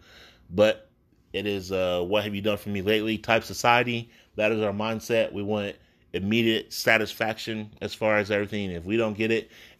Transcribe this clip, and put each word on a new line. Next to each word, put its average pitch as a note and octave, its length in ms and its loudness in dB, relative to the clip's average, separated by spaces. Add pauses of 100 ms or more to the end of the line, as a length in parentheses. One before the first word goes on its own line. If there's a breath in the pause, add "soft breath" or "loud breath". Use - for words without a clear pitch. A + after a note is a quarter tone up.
(480 loud breath)
But G#2 400 2 (440)
it G2 140 -6
is, F#2+ 260 -4
uh, F2+ 300 0
what G2+ 220 0
have G#2 100 -6
you G2+ 60 -4
done G#2 160 0
for G2+ 140 -10
me G2+ 100 -4
lately G#2+ 380 0
type A2+ 260 2
society. A#2+ 640 2 (280 soft breath)
That G#2+ 140 2
is A2 120 0
our G#2 100 0
mindset. A2 600 -2
We G2+ 100 -6
want G2+ 340 -2 (360 soft breath)
immediate A2 600 2
satisfaction A2 1000 -2 (100)
as G#2+ 120 -6
far G#2+ 220 2
as G#2 160 2
everything. G2+ 400 -2
If E2+ 120 -8
we G2+ 120 0
don't A2 200 0
get A2 140 0
it, A2+ 180 0 (320 loud breath)